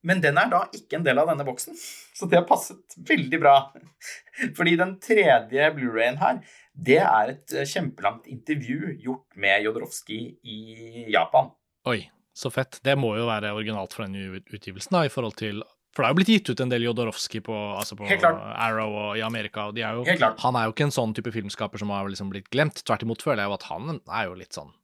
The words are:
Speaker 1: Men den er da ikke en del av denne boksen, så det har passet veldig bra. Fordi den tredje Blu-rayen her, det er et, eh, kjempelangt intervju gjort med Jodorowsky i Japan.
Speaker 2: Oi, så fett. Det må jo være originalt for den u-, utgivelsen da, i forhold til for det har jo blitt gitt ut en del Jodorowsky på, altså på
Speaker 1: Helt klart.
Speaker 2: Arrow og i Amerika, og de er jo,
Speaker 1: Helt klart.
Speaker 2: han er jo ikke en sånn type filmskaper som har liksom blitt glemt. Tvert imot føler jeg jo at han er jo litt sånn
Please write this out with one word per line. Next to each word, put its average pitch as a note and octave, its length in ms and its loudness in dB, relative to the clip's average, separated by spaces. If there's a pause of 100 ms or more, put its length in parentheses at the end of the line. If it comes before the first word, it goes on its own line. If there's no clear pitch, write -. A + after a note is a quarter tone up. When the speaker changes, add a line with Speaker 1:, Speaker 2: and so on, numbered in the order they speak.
Speaker 1:
Men F3+ 180 2
den D3+ 160 4
er A3 120 4
da F3+ 240 2
ikke - 200 -10
en E3 100 -2
del C3+ 160 4
av D#3 80 4
denne C#3+ 180 0
boksen, - 300 -8
så - 540 -12
det F3 100 8
har F3 60 2
passet - 340 2 (180)
veldig D3 440 0
bra. C#3 300 8 (840)
Fordi F3 220 4
den F#3+ 220 0
tredje D3 760 4
Blu-rayen B2 420 0
her, - 240 2 (400)
det D3 180 6
er A#2 300 4
et, C#3+ 240 -12
eh, C#3 120 -2
kjempelangt C#3 600 -4
intervju C3+ 760 -6
gjort B2 320 -8
med G2+ 280 0
Jodorowsky A2+ 840 -6
i A2+ 680 -16
Japan. C3+ 400 4 (340)
Speaker 2:
Oi, A#2 240 -2 (240)
så - 180 -8
fett. - 320 -4
Det C#3 140 4
må A2+ 200 0
jo A#2 100 -2
være G#2 260 -2
originalt G#2+ 400 -6
for A2 120 -8
den G2 100 -8
u-, F#2+ 240 -10 (140)
utgivelsen G2 380 -10
da, F3+ 120 4
i C#3 60 0
forhold A2+ 260 -6
til G#2+ 280 -6 (340)
for C3+ 80 0
det A#2+ 60 4
har - 20 2
jo D#3+ 80 4
blitt F#3+ 80 4
gitt G#3+ 240 4
ut B2 80 -4
en B2+ 80 -2
del A#2+ 160 0
Jodorowsky A2+ 560 -4
på, A2 140 -6 (180)
altså G2+ 240 -8
på G#2 80 -12
Speaker 1:
Helt G2+ 160 0
klart. D#3 160 4 (240)
Speaker 2:
Arrow A2 320 0
og G#2 240 -4
i A2 80 -2
Amerika, G#2+ 460 -6
og - 20 -12
de A#2 80 -6
er A2 160 -4
jo, B2 80 -4
Speaker 1:
Helt E3 160 2
klart. A2 240 2
Speaker 2:
han B2+ 100 4
er A2+ 140 2
jo A2 60 -8
ikke D3 100 2
en C#3 80 -2
sånn A2+ 240 0
type A#2 160 -6
filmskaper G2+ 480 -6
som G#2 80 -4
har G2 160 -4
liksom G2 240 -8
blitt F#2+ 240 -12
glemt. D3+ 320 -2
Tvert A#2 160 -2
imot A2+ 240 -6
føler A#2+ 160 0
jeg G2+ 80 0
jo G2+ 80 -2
at - 140 -14
han A2+ 180 -8 (160)
er G2+ 240 -4
jo F#2 80 -12
litt F2+ 160 -18
sånn - 160 -14 (140)